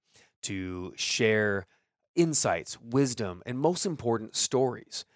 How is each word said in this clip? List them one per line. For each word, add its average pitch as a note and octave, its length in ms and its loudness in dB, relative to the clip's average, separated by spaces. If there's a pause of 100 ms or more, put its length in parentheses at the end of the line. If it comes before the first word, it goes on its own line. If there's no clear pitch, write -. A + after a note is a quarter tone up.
(440)
to F#2 520 -6
share G#2+ 720 2 (500)
insights, C#3 640 2
wisdom, A#2 640 0
and B2 120 -6
most E3 280 2
important, A2+ 500 -2
stories. - 720 0 (100)